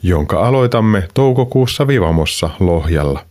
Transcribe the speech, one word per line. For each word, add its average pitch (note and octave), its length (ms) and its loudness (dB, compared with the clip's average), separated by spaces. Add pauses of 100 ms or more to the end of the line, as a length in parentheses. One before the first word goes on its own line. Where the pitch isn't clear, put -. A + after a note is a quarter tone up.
jonka E2+ 440 0
aloitamme A#2 560 0 (100)
toukokuussa C3 720 0
Vivamossa E2 640 0 (100)
Lohjalla. D#2+ 720 0